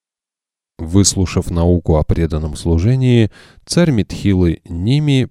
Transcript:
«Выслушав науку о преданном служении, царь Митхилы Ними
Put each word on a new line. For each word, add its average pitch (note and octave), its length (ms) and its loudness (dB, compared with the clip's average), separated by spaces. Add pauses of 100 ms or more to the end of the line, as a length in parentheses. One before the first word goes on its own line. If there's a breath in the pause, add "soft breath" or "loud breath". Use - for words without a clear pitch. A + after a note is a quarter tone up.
(800)
«Выслушав F#2 720 0
науку F2 460 0
о D2+ 80 0
преданном D#2 520 -4
служении, A#2 720 2 (360 loud breath)
царь E3+ 240 0
Митхилы F#2 720 0
Ними C3 680 -2